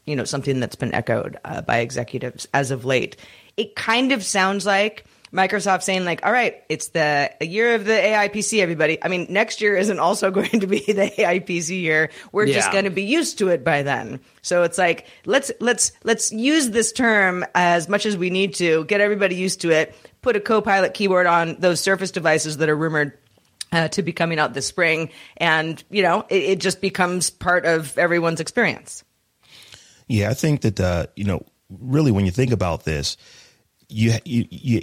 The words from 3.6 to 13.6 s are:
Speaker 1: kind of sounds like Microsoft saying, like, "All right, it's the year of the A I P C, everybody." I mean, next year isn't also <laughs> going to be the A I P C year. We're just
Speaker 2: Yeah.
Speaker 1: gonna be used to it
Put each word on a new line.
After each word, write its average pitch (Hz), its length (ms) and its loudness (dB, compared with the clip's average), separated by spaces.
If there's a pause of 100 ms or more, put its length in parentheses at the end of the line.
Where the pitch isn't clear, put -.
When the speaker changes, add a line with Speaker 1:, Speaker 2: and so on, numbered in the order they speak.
Speaker 1:
kind 254 380 0
of 214 100 -2
sounds 190 420 0
like 208 400 0 (260)
Microsoft 190 520 0
saying, 185 220 0
like, 165 200 -4
"All 190 60 2
right, 233 380 0
it's - 200 -6
the 147 500 0
year 214 360 0
of 202 100 -2
the 220 80 2
A 214 220 2
I 208 140 2
P 208 120 -4
C, 214 220 -2
everybody." 160 400 0
I 175 60 0
mean, 180 200 -4
next 208 320 -2
year 208 140 2
isn't 190 240 0
also 190 320 2
<laughs> - 0 -
going 196 300 0
to 196 40 -2
be 190 140 0
the 208 420 0
A 202 60 2
I 175 100 2
P 175 240 -4
C 180 200 -6
year. 156 280 2 (220)
We're 208 160 2
just 117 220 2
Speaker 2:
Yeah. - 40 0
Speaker 1:
gonna 196 160 2
be 185 140 -2
used 285 360 -2
to 196 100 2
it 160 140 0